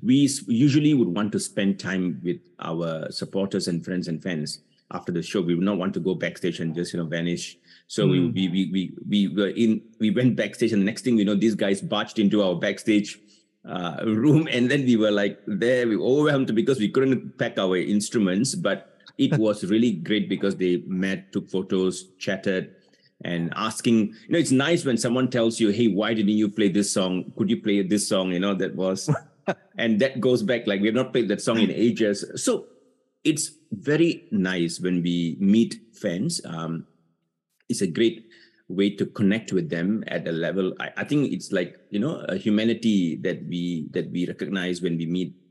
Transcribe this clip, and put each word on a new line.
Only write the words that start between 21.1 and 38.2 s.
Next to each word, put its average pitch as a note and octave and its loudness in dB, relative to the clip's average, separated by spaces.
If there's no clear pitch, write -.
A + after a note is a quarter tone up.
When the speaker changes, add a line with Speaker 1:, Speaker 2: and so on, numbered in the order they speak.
Speaker 1:
took F#2+ -6
photos, F#2 -2
chatted, F#2+ -4
and E2+ -4
asking, A2 2
you - -8
know, E3 2
it's D3 2
nice C3+ 2
when B2+ 0
someone B2+ 0
tells A2+ 0
you, A2 4
"Hey, A#2 2
why G#2 2
didn't G#2+ 2
you G#2+ 2
play G#2 2
this G2+ 0
song? F#2 -2
Could F#2+ 0
you A#2 -2
play G2+ 2
this G2+ 0
song?" F#2 0
You F2 0
know, G2 0
that F#2 -4
was, F#2+ -2
Speaker 2:
<laughs> - -8
Speaker 1:
and A2 2
that - 0
goes B2+ 2
back, F#2+ -2
like, G2+ 0
we G2+ 2
have A2 0
not B2+ -2
played A#2 0
that G2+ 0
song A2+ 0
in F#2+ 2
Speaker 2:
<laughs> F#2 0
Speaker 1:
ages. G#2 0
So A3+ -2
it's D3+ -2
very D#3 0
nice F2+ 0
when F2+ 0
we F2 0
meet G2+ 4
fans. G#2+ -4
Um, E2 -8
it's - -4
a G2 0
great A2+ 0